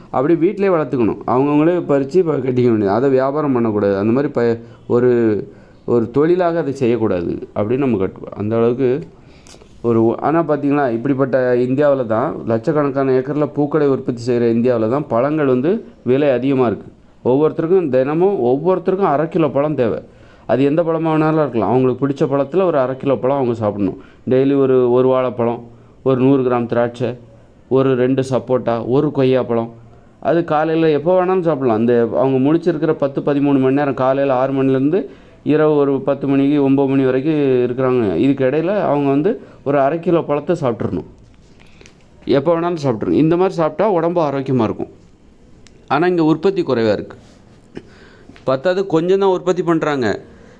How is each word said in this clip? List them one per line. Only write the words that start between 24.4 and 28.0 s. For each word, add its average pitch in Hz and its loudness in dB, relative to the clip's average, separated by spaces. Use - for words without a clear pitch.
ஒரு, 127 4
ஒரு 127 4
வாழைப்பழம், 120 0
ஒரு 131 0
நூறு 135 4
கிராம் 123 0
திராட்சை, 120 -2
ஒரு 135 2
ரெண்டு 127 2